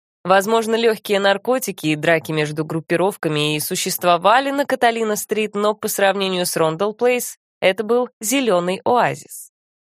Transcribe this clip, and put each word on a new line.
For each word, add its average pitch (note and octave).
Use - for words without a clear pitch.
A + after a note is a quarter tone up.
Возможно, A3
лёгкие A3
наркотики G3
и D#3
драки D#3+
между D3+
группировками D#3+
и D3
существовали F#3
на C#4
Каталина-стрит, A3
но G#3
по G#3+
сравнению F#3+
с -
Рондел E3
Плейс B3
это F#3+
был A#3+
зелёный G#3
оазис. E3